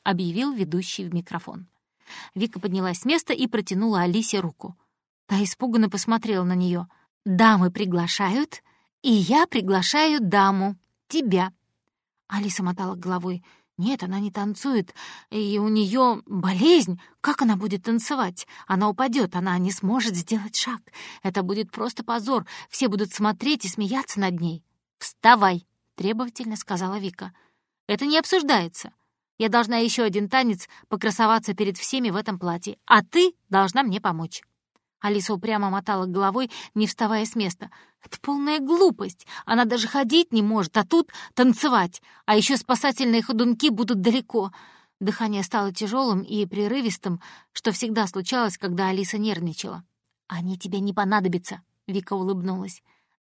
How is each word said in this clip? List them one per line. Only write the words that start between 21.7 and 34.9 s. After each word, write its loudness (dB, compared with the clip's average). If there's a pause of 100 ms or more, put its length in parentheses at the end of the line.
просто -6
позор, -2 (240)
все 0
будут -2
смотреть 0
и -4
смеяться -4
над 0
ней». -4 (360)
«Вставай!» — 4 (300)
требовательно -4
сказала -4
Вика. -10 (540)
«Это -2
не 4
обсуждается. 0 (460)
Я 0
должна 2
еще 2
один 0
танец 0 (200)
покрасоваться 2
перед -2
всеми -2
в -4
этом -4
платье, -6
а 8
ты 2 (160)
должна 4
мне -2
помочь». -4 (580)